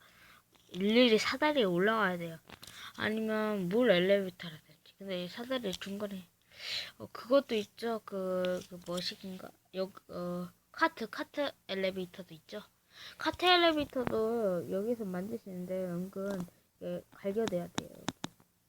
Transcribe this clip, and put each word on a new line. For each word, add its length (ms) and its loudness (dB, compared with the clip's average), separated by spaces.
일일이 460 6
사다리에 460 2
올라가야 540 4
돼요. 220 -10
아니면 720 0
물 220 6
엘리베이터라든지. 1040 0
근데 280 -6
이 20 -8
사다리 460 -4
중간에, 540 -8
어, 140 -12
그것도 440 2
있죠. 500 -4
그, 640 -2
그 160 -16
뭐식인가? 640 -8
여-, 160 -4
어, 400 -6
카트, 380 -2
카트 420 -4
엘리베이터도 680 -6
있죠. 300 -14
카트 280 -2
엘리베이터도 1200 2
여기서 360 -2
만드시는데 680 -6
은근 720 -4
이게 340 -8
갈겨대야 580 -4
돼요. 220 -8
여기. 140 -20